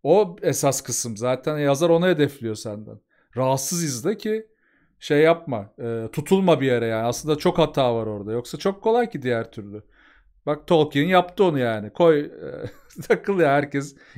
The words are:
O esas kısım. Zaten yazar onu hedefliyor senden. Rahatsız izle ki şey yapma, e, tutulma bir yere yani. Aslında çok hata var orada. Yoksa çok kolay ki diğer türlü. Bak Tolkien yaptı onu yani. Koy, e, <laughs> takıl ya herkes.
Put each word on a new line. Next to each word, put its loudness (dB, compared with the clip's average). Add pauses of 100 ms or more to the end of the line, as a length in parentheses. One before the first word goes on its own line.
O 2
esas 0
kısım. -6
Zaten -4
yazar 2
onu 4
hedefliyor 0
senden. -12 (360)
Rahatsız -2
izle -4
ki -4 (540)
şey 2
yapma, 2 (100)
e, -6
tutulma 2
bir 0
yere 0
yani. -2
Aslında -2
çok 0
hata 2
var -2
orada. -8
Yoksa -8
çok -4
kolay 0
ki -10
diğer -2
türlü. -14 (640)
Bak -4
Tolkien 2
yaptı 2
onu 2
yani. -2
Koy, 4
e, -8 (460)
<laughs> -14
takıl 0
ya 6
herkes. -2 (220)